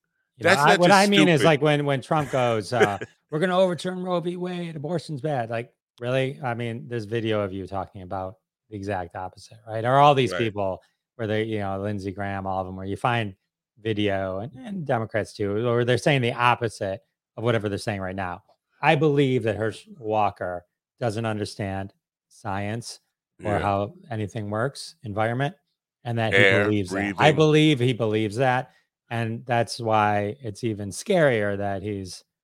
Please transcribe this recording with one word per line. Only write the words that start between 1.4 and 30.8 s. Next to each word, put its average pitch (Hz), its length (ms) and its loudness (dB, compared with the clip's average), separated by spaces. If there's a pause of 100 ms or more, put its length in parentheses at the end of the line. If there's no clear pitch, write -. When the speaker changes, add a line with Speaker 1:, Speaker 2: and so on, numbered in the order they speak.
Speaker 2:
stupid. - 20 6
Speaker 1:
like, 151 180 6
when, 147 220 2
when 139 160 0
Trump 151 300 -2
goes, 120 420 0
uh, 107 280 2
Speaker 2:
<laughs> - 80 -12 (220)
Speaker 1:
"We're 151 100 -4
gonna 180 180 0
overturn 185 440 0
Roe 180 180 -2
v. 175 160 -4
Wade, 175 400 -6
abortion's 151 440 -6
bad." 123 300 -2
Like, 117 220 -6 (280)
really? 131 420 -2
I 120 120 -4
mean, 120 340 -6
there's 117 160 -6
video 110 380 -2
of 95 100 -4
you 95 140 -8
talking 95 360 -8
about 95 340 -8 (340)
the 107 60 -12
exact 98 400 -6
opposite, 92 500 -14
right? 110 180 -6
Or 127 140 2
all 147 160 8
these 123 180 2
Speaker 2:
Right. 87 60 -4
Speaker 1:
people 98 420 -4 (360)
where 113 100 -6
they, 107 180 0
you 110 140 -4
know, 98 220 -4
Lindsey 101 320 -6
Graham, 98 340 -6
all 95 140 -2
of 92 60 -4
them, 92 100 -12
where 95 100 -10
you 98 100 -4
find 117 380 -2 (460)
video, 98 580 -2
and, 120 180 -10
and 202 300 -10
Democrats 113 480 -2
too, 104 320 -2
or 120 180 2
they're 123 140 2
saying 139 240 2
the 120 100 0
opposite 117 680 0 (360)
of 110 80 -6
whatever 113 240 2
they're 98 100 -4
saying 98 220 -6
right 95 160 -6
now. 90 260 -6 (380)
I 151 140 4
believe 143 500 2
that 104 120 0
Herschel 113 420 -6
Walker 101 640 -2 (360)
doesn't 113 260 -2
understand 101 640 -6 (360)
science 104 720 -8 (420)
or 104 160 0
Speaker 2:
Yeah. - 0 -
Speaker 1:
how 101 360 -2 (160)
anything 107 400 -6
works, 117 520 -4
environment, 117 540 -2 (480)
and 117 140 -4
that 110 160 2
he 98 40 6
Speaker 2:
Air, 101 60 8
Speaker 1:
believes 98 500 2
that. 101 220 -2
I 143 160 6
Speaker 2:
breathing. - 0 -
Speaker 1:
believe 151 480 4
he 123 120 2
believes 110 440 0
that, 127 340 0 (400)
and 117 360 -4
that's 117 340 0
why 104 600 2
it's 110 240 -10
even 104 260 -4